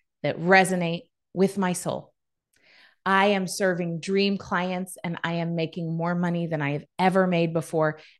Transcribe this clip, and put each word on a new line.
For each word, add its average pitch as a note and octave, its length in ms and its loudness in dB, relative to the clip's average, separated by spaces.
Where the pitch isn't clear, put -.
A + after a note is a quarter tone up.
that C#3+ 160 -2
resonate F3 640 4
with F#3+ 240 2
my F3+ 160 0
soul. D3 400 -6
I G3 220 4
am F#3+ 200 2
serving F3 520 -2
dream G3 380 0
clients, F#3 640 -4
and E3+ 200 -4
I E3+ 100 -4
am E3+ 220 -2
making E3 400 -4
more E3+ 200 -2
money E3+ 320 -2
than D#3 140 -4
I C#3+ 100 -2
have D3 140 -6
ever F#3 280 4
made E3+ 260 0
before, D#3 460 -2